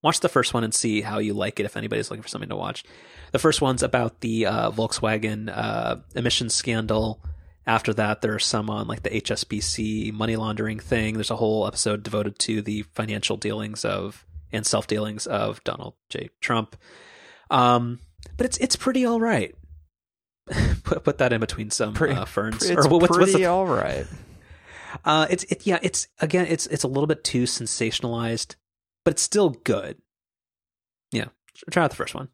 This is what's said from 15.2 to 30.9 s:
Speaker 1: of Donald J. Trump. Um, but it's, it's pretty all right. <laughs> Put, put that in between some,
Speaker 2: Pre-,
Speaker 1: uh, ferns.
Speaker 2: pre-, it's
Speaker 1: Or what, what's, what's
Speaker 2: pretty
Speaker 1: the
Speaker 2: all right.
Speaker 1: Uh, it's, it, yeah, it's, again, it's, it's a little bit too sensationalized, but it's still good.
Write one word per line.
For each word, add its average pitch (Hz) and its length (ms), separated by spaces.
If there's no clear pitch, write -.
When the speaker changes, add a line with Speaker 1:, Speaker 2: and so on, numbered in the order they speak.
Speaker 1:
of 107 380
Donald - 320
J. - 200
Trump. 113 360
Um, 123 500
but 240 80
it's, 254 120
it's 254 180
pretty 254 280
all 233 160
right. 208 360
<laughs> - 360
Put, - 220
put 143 140
that 127 140
in 113 60
between 107 320
some, 107 240
Speaker 2:
Pre-, 151 160
Speaker 1:
uh, 127 140
ferns. - 340
Speaker 2:
pre-, 175 160
it's 147 100
Speaker 1:
Or 139 40
what, 165 120
what's, 175 160
what's 190 140
Speaker 2:
pretty 190 120
Speaker 1:
the - 20
Speaker 2:
all 180 200
right. 98 400
Speaker 1:
Uh, 156 260
it's, 180 160
it, - 200
yeah, 180 160
it's, - 260
again, 170 280
it's, 160 200
it's 147 160
a 139 40
little 139 200
bit 151 160
too 123 220
sensationalized, 117 1120
but 165 80
it's - 100
still 202 260
good. 98 480